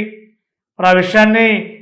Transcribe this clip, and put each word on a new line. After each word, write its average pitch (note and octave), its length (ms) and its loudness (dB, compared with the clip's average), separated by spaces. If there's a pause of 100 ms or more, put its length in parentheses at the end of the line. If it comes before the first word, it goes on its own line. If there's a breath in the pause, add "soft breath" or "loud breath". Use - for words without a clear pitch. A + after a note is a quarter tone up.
(800)
మరి F3+ 100 -2
ఆ F#3 40 4
విషయాన్ని G#3+ 540 2 (360)